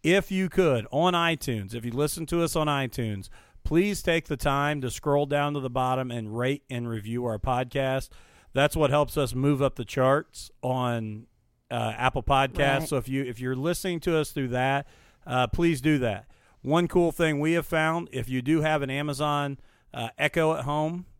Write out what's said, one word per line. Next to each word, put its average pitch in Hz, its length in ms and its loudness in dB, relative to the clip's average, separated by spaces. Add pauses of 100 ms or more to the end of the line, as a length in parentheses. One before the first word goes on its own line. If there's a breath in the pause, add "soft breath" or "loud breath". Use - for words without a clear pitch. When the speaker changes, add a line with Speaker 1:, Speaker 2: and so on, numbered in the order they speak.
Speaker 1:
if 190 300 2
you 190 160 0
could, 135 420 2
on 175 220 2
iTunes, 135 600 0
if 117 120 -8
you 120 60 -4
listen 147 340 -2
to 170 180 0
us 165 140 0
on 151 100 2
iTunes, 120 640 -2 (340 soft breath)
please 185 400 2
take 165 220 2
the 151 100 -2
time 143 460 0
to 120 100 -4
scroll 143 340 2
down 147 280 0
to 143 80 -2
the 131 80 -4
bottom 127 420 0
and 113 260 -6
rate 131 320 -2
and 120 200 -4
review 113 340 -4
our 113 160 -2
podcast. 131 680 0 (420 soft breath)
That's 143 240 2
what 151 140 4
helps 147 260 2
us 123 180 0
move 135 280 2
up 135 140 0
the 120 100 -6
charts - 640 0 (100)
on, 117 680 -4 (440)
uh, 117 260 -2
Apple 127 240 0
Podcasts. 139 600 2
Speaker 2:
Right. 156 80 -6
Speaker 1:
So 147 80 0
if 113 100 -4
you, 135 160 -2
if 123 160 -8
you're 127 160 -4
listening 170 460 -2
to 165 160 0
us 151 140 0
through 131 180 -2
that, 135 380 0 (380 soft breath)
uh, 127 220 2
please 170 320 2
do 147 200 2
that. 104 260 -2 (360 soft breath)
One 160 280 2
cool 170 240 4
thing 156 260 0
we 156 140 2
have 170 120 0
found, 165 460 0
if 123 180 -6
you 127 120 -2
do 151 200 2
have 156 200 0
an 135 80 -4
Amazon, 143 680 -2 (360 soft breath)
uh, 117 240 -6
Echo 156 380 2
at 131 100 -6
home 156 400 -4 (140)